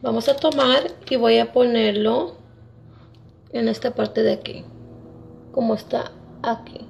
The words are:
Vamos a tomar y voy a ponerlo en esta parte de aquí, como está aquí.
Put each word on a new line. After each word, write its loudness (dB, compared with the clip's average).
Vamos -2
a 4
tomar 2
y 0
voy 4
a 0
ponerlo 2
en 0
esta -4
parte -2
de 4
aquí, -10
como 0
está -6
aquí. -6